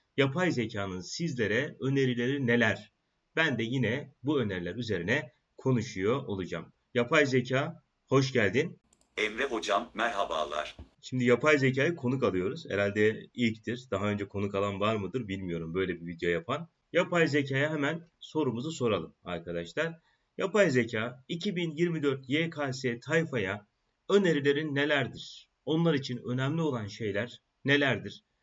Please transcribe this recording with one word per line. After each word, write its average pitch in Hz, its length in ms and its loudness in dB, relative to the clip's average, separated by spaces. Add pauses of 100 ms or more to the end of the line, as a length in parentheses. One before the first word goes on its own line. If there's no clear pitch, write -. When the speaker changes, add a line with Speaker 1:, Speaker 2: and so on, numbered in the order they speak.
(160)
Speaker 1:
Yapay 143 340 2
zekanın 101 500 -2
sizlere 127 800 -2
önerileri 131 680 0
neler? 117 460 2 (440)
Ben 156 220 0
de 117 40 0
yine 123 600 -2
bu 143 180 0
öneriler 92 340 -4
üzerine 107 580 -2 (240)
konuşuyor 120 680 0
olacağım. 87 480 -6 (220)
Yapay 135 320 4
zeka, 131 560 0 (260)
hoş 135 240 4
geldin. 120 480 2 (360)
Speaker 2:
Emre 107 280 -2
hocam, 110 500 0
merhabalar. 80 840 -2 (260)
Speaker 1:
Şimdi 127 220 -2
yapay 135 340 6
zekayı 135 360 2
konuk 131 280 -2
alıyoruz. 98 480 0
Herhalde 104 640 2
ilktir. 117 560 -2
Daha 98 160 -2
önce 101 220 -2
konuk 101 260 -4
alan 98 260 -2
var 107 160 2
mıdır 101 320 -4
bilmiyorum 85 460 -4
böyle 90 260 0
bir 85 60 -10
video 87 240 -2
yapan. 120 380 -2 (240)
Yapay 170 360 2
zekaya 135 420 0
hemen 156 380 -2 (120)
sorumuzu 143 520 -2
soralım 107 420 -2 (100)
arkadaşlar. 85 840 -6 (320)
Yapay 190 320 4
zeka 113 580 0
iki 170 280 -4
bin 165 200 -4
yirmi 165 260 0
dört 131 260 0
Y 160 220 0
K 143 220 -4
S 120 280 -4
tayfaya 127 680 -2 (420)
önerilerin 151 680 4
nelerdir? - 720 -2 (160)
Onlar 160 300 2
için 127 240 -2
önemli 135 420 -2
olan 127 260 -2
şeyler 104 560 -4 (220)
nelerdir? 131 600 0 (180)